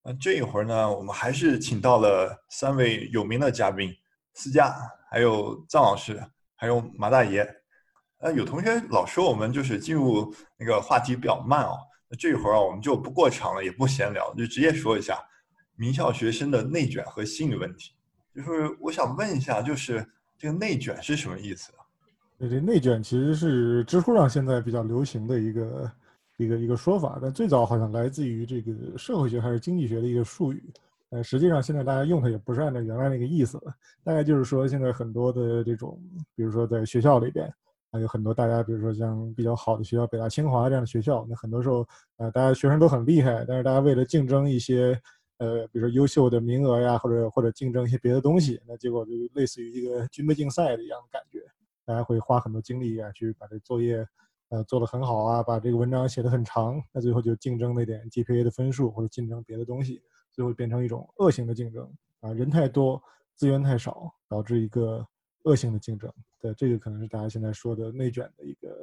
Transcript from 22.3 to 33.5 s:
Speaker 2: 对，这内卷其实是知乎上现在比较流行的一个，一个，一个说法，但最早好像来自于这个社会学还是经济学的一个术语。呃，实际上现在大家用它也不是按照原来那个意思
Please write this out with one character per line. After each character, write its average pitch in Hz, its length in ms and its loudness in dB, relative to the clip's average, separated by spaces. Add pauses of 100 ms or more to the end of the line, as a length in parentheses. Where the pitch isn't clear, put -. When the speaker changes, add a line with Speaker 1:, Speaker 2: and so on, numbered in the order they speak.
Speaker 2:
对， 127 120 -6
这 131 120 0
内 196 180 4
卷 120 240 4
其 123 160 0
实 151 160 2
是 120 480 2
知 175 160 2
乎 233 160 4
上 147 140 8
现 131 180 0
在 127 140 0
比 113 100 -4
较 117 100 0
流 117 220 0
行 113 240 -6
的 127 100 0
一 110 140 0
个， 117 400 -6 (460)
一 117 100 -2
个， 117 80 0
一 117 100 -2
个 120 100 2
说 185 220 0
法， 139 240 -4
但 131 100 -4
最 214 180 -2
早 123 160 6
好 113 120 0
像 110 140 0
来 117 160 -2
自 139 180 -4
于 117 200 -4
这 123 160 -6
个 113 360 -8
社 220 220 -4
会 131 100 2
学 117 120 -2
还 120 80 -2
是 120 100 -2
经 175 180 -4
济 151 80 0
学 113 140 -2
的 120 80 -2
一 120 60 -2
个 120 100 0
术 135 300 -4
语。 - 100 -12 (460)
呃， 120 120 -8
实 127 160 -4
际 175 120 4
上 151 120 2
现 151 140 -2
在 139 80 -2
大 135 100 0
家 135 120 0
用 165 160 2
它 120 80 2
也 107 80 -2
不 120 160 -6
是 131 80 0
按 147 120 -2
照 123 60 -4
原 110 160 -4
来 131 140 0
那 131 80 -2
个 120 80 -2
意 151 180 0
思 - 140 -2